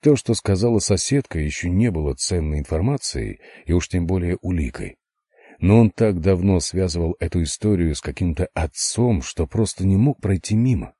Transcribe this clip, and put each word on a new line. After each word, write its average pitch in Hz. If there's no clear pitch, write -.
То, 147
что -
сказала 104
соседка, 101
еще 73
не 104
было 78
ценной 76
информацией 104
и -
уж 87
тем 87
более 90
уликой. -
Но 101
он 113
так 101
давно 92
связывал 85
эту 87
историю 85
с -
каким-то 87
отцом, 98
что -
просто 104
не 95
мог 127
пройти 98
мимо. 120